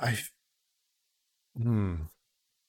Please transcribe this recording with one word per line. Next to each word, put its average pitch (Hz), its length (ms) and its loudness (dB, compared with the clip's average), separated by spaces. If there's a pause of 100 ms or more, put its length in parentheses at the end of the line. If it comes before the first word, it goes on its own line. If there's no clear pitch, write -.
I, 120 180 0 (1400)
hmm. 107 380 2 (760)